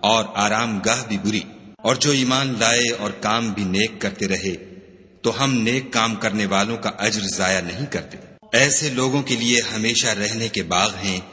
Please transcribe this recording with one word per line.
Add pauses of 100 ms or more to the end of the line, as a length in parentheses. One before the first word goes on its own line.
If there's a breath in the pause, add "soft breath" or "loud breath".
اور (160)
آرام
گاہ
بھی
بری۔ (380)
اور
جو
ایمان
لائے
اور
کام
بھی
نیک (100)
کرتے
رہے (680)
تو
ہم
نیک
کام
کرنے
والوں
کا (100)
اجر
ضائع
نہیں
کرتے۔ (360)
ایسے
لوگوں
کے
لیے (140)
ہمیشہ (100)
رہنے
کے
باغ (120)
ہیں (140)